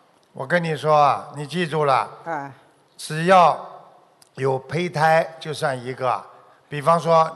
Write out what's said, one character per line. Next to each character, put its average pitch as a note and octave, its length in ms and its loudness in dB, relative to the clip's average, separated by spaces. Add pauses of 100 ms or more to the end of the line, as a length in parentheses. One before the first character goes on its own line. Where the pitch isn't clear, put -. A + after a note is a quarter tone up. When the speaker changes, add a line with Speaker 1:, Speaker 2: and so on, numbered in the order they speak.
(320)
Speaker 1:
我 C3 120 -10
跟 E3 180 0
你 D#3+ 140 -4
说 D3 160 0
啊， C3+ 440 4
你 D3 100 -10
记 E3 180 -4
住 D3+ 200 -2
了， B2+ 260 2 (140)
Speaker 2:
啊。 C#3+ 280 -8 (440)
Speaker 1:
只 D#3 300 -6
要 F3 300 6 (800)
有 C3+ 240 -2
胚 E3 300 -6
胎 D#3+ 500 2
就 D#3 160 -10
算 C3 260 -4
一 B2 140 -10
个。 A#2 260 -2 (480)
比 D3 120 -8
方 E3 180 2
说 D#3+ 380 2